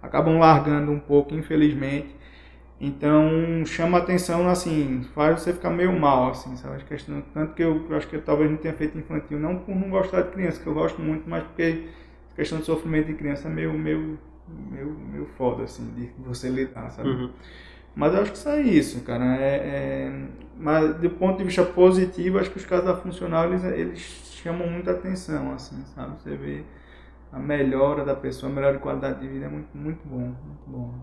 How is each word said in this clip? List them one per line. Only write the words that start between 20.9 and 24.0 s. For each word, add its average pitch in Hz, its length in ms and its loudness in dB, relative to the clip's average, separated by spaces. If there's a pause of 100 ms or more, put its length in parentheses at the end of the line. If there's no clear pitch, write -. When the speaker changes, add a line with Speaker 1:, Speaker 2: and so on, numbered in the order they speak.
Speaker 1:
do 170 140 2
ponto 185 260 2
de 196 80 -2
vista 180 180 2
positivo, 185 760 4
acho 185 120 0
que - 60 -12
os - 80 -12
casos 180 200 2
da 180 80 2
funcional, 170 520 -2
eles, 185 180 0
eles 175 380 -4 (420)